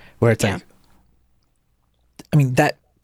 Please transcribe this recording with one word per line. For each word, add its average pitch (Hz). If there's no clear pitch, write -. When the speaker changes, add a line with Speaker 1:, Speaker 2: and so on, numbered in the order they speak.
Speaker 1:
Where 117
it's 107
Speaker 2:
Yeah. 98
Speaker 1:
like, 92
I 156
mean, 131
that, 147